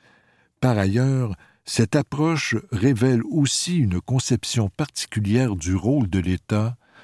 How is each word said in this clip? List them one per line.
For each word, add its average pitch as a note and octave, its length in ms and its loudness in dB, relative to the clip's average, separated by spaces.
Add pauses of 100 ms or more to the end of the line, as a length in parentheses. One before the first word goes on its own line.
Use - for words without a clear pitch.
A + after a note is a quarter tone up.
(600)
Par B2 160 2
ailleurs, A#2 600 0 (340)
cette A#2 260 2
approche C#3+ 600 0 (160)
révèle A#2 520 2
aussi F3 520 0
une F#2+ 240 0
conception B2 680 -2
particulière A2 840 -2
du F2+ 200 -2
rôle A2 340 0
de F#2+ 100 -2
l'État, G#2+ 600 -2 (260)